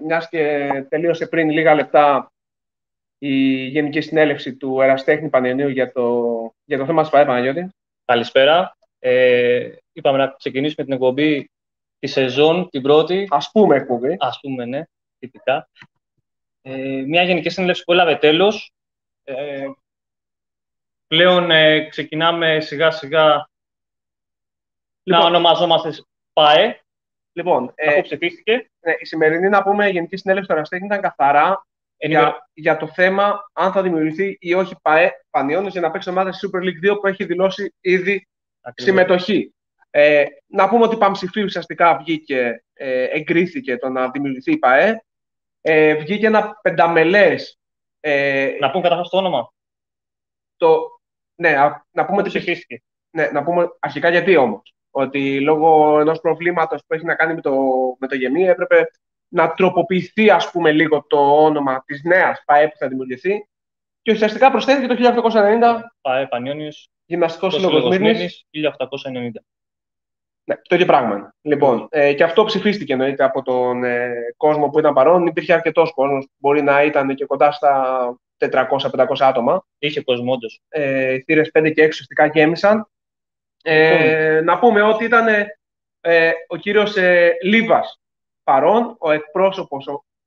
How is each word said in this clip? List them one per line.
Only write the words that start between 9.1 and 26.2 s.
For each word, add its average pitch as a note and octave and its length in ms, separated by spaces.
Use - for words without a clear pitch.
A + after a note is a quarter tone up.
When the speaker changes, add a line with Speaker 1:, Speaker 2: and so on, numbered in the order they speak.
Speaker 2:
είπαμε C#3+ 260
να C3+ 80
ξεκινήσουμε C#3 460
την C3 80
εκπομπή, C3 580
τη - 80
σεζόν, D3 640
την C3+ 120
πρώτη. D#3+ 480
Speaker 1:
Ας C#3+ 220
πούμε F3+ 240
εκπομπή. C3 420
Speaker 2:
Ας B2+ 240
πούμε, C3 220
ναι, C3 180
τυπικά. C3 500
Ε, C3+ 440
μια E3 160
Γενική F3 280
Συνέλευση F3+ 340
που E3+ 80
έλαβε F3 240
τέλος. F#3 560
Ε, C#3 420
πλέον, F3 440
ε, D#3 380
ξεκινάμε D#3+ 720
σιγά D#3 300
σιγά D3+ 600
Speaker 1:
Λοιπόν. E3+ 180
Speaker 2:
να E3+ 60
ονομαζόμαστε E3+ 600